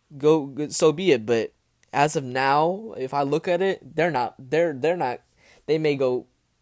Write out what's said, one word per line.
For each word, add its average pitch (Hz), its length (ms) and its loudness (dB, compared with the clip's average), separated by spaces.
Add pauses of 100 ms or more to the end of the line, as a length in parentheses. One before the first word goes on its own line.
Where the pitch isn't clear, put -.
(160)
go, 147 300 2
go, 139 220 -8
so 156 240 2
be 175 200 2
it. 113 140 0
But 113 260 0 (400)
as 147 240 2
of 143 80 -4
now, 147 720 0
if 131 160 -6
I 143 100 0
look 143 240 -2
at 175 140 0
it, 190 360 -4
they're 165 140 2
not, 123 280 -2
they're, 151 340 0
they're 143 240 0
not, 131 240 -4 (460)
they 156 120 2
may 151 180 0
go 127 300 -2 (360)